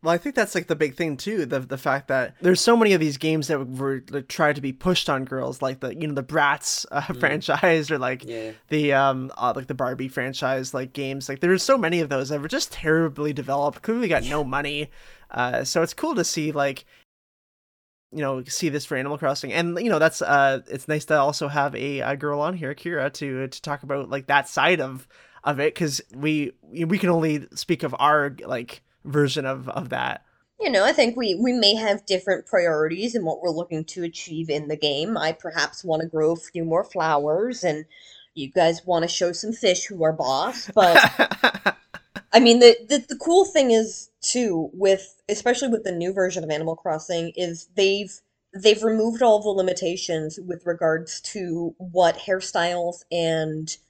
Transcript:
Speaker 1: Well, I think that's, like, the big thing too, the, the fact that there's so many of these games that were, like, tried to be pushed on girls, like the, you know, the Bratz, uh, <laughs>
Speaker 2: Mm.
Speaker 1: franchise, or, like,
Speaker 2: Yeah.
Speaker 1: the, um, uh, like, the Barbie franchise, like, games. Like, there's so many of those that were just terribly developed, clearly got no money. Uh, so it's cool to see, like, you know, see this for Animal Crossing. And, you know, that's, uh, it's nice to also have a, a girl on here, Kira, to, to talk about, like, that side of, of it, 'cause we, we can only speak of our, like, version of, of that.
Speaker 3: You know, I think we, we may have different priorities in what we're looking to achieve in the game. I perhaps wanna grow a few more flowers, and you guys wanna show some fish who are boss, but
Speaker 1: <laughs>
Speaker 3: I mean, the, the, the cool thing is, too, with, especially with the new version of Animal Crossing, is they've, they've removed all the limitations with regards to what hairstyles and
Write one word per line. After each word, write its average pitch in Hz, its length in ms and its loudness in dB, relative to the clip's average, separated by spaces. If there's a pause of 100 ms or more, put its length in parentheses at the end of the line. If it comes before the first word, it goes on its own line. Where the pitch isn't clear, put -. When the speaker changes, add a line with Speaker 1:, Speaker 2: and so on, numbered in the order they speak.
Speaker 1:
Well, 165 100 2
I 170 60 2
think 285 160 -6
that's, 214 180 0
like, 180 140 -4
the - 80 0
big 147 200 0
thing 156 220 -4
too, 190 300 -4
the, 135 120 -2
the 131 180 -8
fact 135 320 -2
that 131 300 -2
there's 175 220 4
so 233 160 -4
many 220 160 4
of 180 60 2
these 151 180 -2
games 156 300 -2
that 135 200 -2
were, 131 440 -6
like, - 160 -8
tried 147 300 0
to 143 40 -10
be 139 100 -6
pushed 175 380 -2
on 131 160 -2
girls, 131 340 -6
like 131 200 -4
the, 127 160 -8
you 160 120 -6
know, 151 60 -4
the 139 100 -4
Bratz, 143 680 0
uh, 143 100 -2
<laughs> - 60 -10
Speaker 2:
Mm. 127 120 -6
Speaker 1:
franchise, 151 680 2
or, 156 80 -2
like, 127 260 -4
Speaker 2:
Yeah. 113 280 -10 (160)
Speaker 1:
the, 147 260 0
um, 135 440 2
uh, 120 180 0
like, 135 100 -10
the 147 80 -8
Barbie 127 340 -4
franchise, 131 680 -4
like, 131 200 -6
games. 135 340 -8
Like, 135 120 -8
there's 180 240 2
so 269 160 4
many 175 220 2
of 147 80 -2
those 135 200 -2
that 147 120 -2
were 151 60 -8
just - 240 -4
terribly 151 600 0
developed, 139 480 -2
clearly 226 260 -2
got 156 160 2
no 147 200 -2
money. 143 480 -4 (400)
Uh, 123 320 -2
so 165 180 0
it's - 140 -2
cool 320 180 -2
to 190 100 0
see, 156 280 -4
like, 139 340 -2 (1300)
you - 100 -10
know, 135 240 -4
see - 240 -4
this 143 160 -4
for 147 120 -6
Animal 143 200 -4
Crossing. 139 340 -4
And, 170 280 -2
you 233 100 -2
know, 170 100 2
that's, 156 220 2
uh, 139 460 4
it's - 200 -10
nice 151 180 -2
to 156 140 2
also 143 280 0
have 143 280 -2
a, 135 260 -6
a 135 140 -2
girl 147 240 -4
on 165 160 -2
here, 147 200 -8
Kira, 147 380 -4
to, 135 340 -6
to - 140 -14
talk 143 220 -8
about, 139 260 -6
like, 135 180 -6
that 233 200 4
side 165 320 2
of, 131 280 -8 (360)
of 139 160 -2
it, 151 160 2
'cause 147 260 -2 (140)
we, 151 360 -2 (100)
we 165 380 -2
can 180 100 2
only 160 460 2
speak - 280 -4
of 131 160 -4
our, 143 360 4 (100)
like, - 360 -8 (240)
version 143 400 0
of, 131 240 -6
of 123 200 -8
that. 127 340 -4 (360)
Speaker 3:
You 415 120 -2
know, 196 120 4
I 262 80 4
think 240 240 2
we, 226 200 -2
we 247 180 2
may 214 220 4
have 214 300 -2
different 190 400 -2
priorities 170 720 0
in 214 80 0
what 160 180 -4
we're 175 100 -2
looking 160 340 -6
to 180 180 -10
achieve 165 460 -8
in 151 200 -2
the 151 60 -2
game. 151 420 0
I 156 160 0
perhaps 156 500 -6
wanna 160 240 -2
grow 156 240 2
a 170 60 0
few 165 280 -8
more 165 180 2
flowers, 160 800 0
and 156 220 -2 (480)
you 139 160 -8
guys 165 360 2
wanna 170 220 2
show 175 260 -2
some 220 200 -8
fish 190 320 2
who 180 180 -4
are 160 100 4
boss, 156 600 -2
but 185 240 8 (640)
Speaker 1:
<laughs> - 720 -6
Speaker 3:
I 226 60 12
mean, 233 200 8
the, 240 160 12 (140)
the, 285 180 0
the 277 100 -12
cool 359 280 6
thing 269 260 4
is, 226 380 0 (120)
too, 202 520 0
with, 190 560 2
especially 240 400 0
with 220 140 0
the 190 100 -4
new 175 180 -2
version 185 320 -2
of 156 60 -8
Animal 160 260 -2
Crossing, 165 600 -4
is 170 380 -6
they've, 196 360 0 (420)
they've 214 300 4
removed 226 380 0
all 214 200 6
the 208 80 -4
limitations 180 960 -2
with 175 200 -10
regards 165 560 -2
to 170 560 -6
what 175 400 2
hairstyles 175 960 -2
and 160 640 -2 (120)